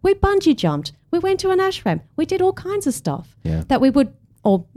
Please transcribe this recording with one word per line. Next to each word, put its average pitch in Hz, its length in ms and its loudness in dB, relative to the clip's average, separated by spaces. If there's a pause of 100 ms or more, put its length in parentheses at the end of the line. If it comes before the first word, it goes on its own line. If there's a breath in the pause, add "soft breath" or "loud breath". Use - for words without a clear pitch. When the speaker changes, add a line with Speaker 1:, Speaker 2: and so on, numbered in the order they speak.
Speaker 1:
We 392 100 4
bungee 392 420 2
jumped. 147 360 -2 (180)
We 339 80 -2
went 381 220 0
to 381 100 -2
an 370 80 2
ashram. 370 440 -2 (140)
We 311 120 -2
did 370 160 -2
all 381 100 2
kinds 392 320 -6
of 262 80 0
stuff - 500 -8
Speaker 2:
Yeah. 80 260 -2
Speaker 1:
that 254 120 2
we 269 80 6
would, 262 240 2 (300)
or 196 220 2 (120)